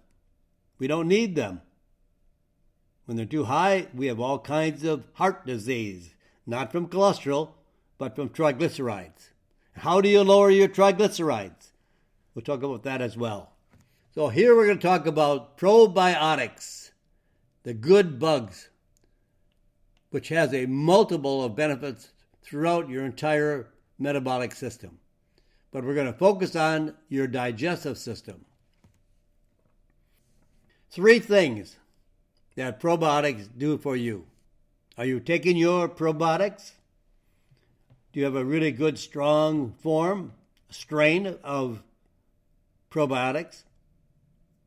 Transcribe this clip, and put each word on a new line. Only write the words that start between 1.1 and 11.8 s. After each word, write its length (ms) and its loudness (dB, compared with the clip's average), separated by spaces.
them. 240 -6
When 120 -10
they're 100 -6
too 180 -4
high, 500 0
we 120 -6
have 120 -4
all 220 -4
kinds 420 -4
of 300 -4
heart 340 -4
disease, 680 -8
not 260 -8
from 160 -4
cholesterol, 640 0
but 200 -10
from 140 -8
triglycerides. 960 -4
How 240 2
do 80 4
you 140 8
lower 280 8
your 180 6
triglycerides? 1000 0